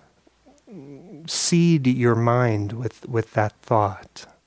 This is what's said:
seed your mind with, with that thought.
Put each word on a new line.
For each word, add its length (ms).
seed 580
your 300
mind 560
with, 380
with 240
that 180
thought. 640